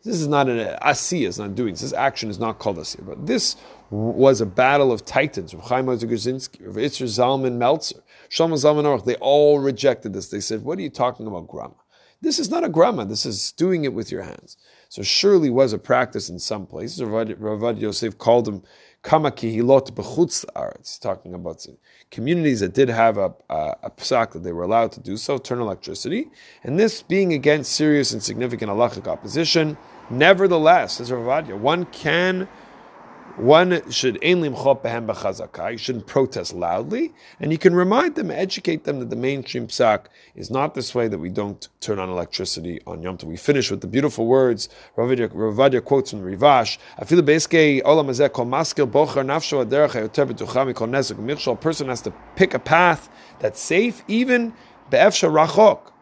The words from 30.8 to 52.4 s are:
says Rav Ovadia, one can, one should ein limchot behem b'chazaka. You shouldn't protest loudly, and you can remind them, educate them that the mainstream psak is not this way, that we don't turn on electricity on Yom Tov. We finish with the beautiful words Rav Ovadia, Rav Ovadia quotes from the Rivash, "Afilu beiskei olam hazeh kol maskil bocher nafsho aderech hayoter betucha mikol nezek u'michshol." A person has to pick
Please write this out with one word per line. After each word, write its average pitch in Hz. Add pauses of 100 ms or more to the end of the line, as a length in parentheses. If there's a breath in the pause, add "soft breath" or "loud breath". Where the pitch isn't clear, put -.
says 123
Rav 127
Ovadia, 101
one 156
can, 180 (880 loud breath)
one 160
should 120
ein 175
limchot 135
behem 117
b'chazaka. 95
You 120
shouldn't 117
protest 113
loudly, 117 (260 loud breath)
and 147
you 165
can 175
remind 214
them, 226
educate 165
them 143
that 120
the 127
mainstream 127
psak - (280 soft breath)
is 101
not 139
this 127
way, 120
that 104
we 82
don't 101 (100)
turn 107
on 92
electricity 87
on 82
Yom 90
Tov. -
We 82
finish 139
with 98
the -
beautiful 120
words 127 (300 loud breath)
Rav 120
Ovadia, 120
Rav 107
Ovadia 127
quotes -
from 101
the 92
Rivash, 123 (220 loud breath)
"Afilu 175
beiskei 151
olam 151
hazeh 131
kol 123
maskil 139
bocher 143
nafsho 139
aderech 139
hayoter 117
betucha 123
mikol 120
nezek 131
u'michshol." 131
A -
person 151
has 123
to 104 (220)
pick 185